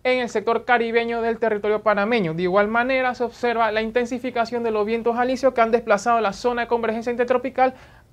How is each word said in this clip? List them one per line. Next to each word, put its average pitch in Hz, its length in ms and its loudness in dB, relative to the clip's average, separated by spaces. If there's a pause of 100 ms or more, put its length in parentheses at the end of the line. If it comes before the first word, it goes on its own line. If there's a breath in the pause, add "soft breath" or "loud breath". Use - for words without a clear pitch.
en 254 140 2
el 247 100 -4
sector 226 340 0
caribeño 233 580 0
del 233 160 0
territorio 214 460 0
panameño. 202 500 2
De 170 100 -2
igual 202 260 2
manera, 247 440 0
se 247 120 -4
observa 233 480 -2
la 220 80 0
intensificación 240 840 -2
de 226 80 0
los 208 140 0
vientos 226 320 0
alisios 254 360 0
que 240 60 2
han 226 120 4
desplazado 233 500 2
la 202 100 0
zona 240 300 -2
de 233 80 -4
convergencia 226 420 -2
intertropical 254 640 0 (400 loud breath)